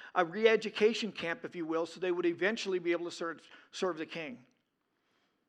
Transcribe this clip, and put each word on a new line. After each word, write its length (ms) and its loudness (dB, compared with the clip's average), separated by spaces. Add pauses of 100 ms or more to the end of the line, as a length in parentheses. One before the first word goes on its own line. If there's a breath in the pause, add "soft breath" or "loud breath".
(160 loud breath)
a 100 4
re-education 840 4
camp, 340 -6
if 100 -12
you 120 -6
will, 180 0
so 140 -12
they 120 0
would 140 0
eventually 540 0
be 140 2
able 120 -2
to 100 -8
serve, 260 -8 (300 loud breath)
serve 280 -2
the 80 -6
king. 320 -10 (1080)